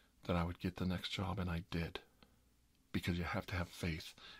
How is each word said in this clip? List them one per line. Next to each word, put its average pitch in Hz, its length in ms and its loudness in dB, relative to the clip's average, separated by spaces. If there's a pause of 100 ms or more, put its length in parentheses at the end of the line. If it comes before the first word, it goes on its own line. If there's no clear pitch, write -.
(240)
that 90 120 2
I 85 80 4
would 87 160 -2
get - 180 0
the 92 80 0
next 90 240 0
job, 95 300 0
and 90 100 0
I 85 220 0
did. 82 280 0 (920)
Because 90 260 2
you 87 60 2
have 92 240 0
to - 80 -2
have 87 140 0
faith. - 440 -2 (260)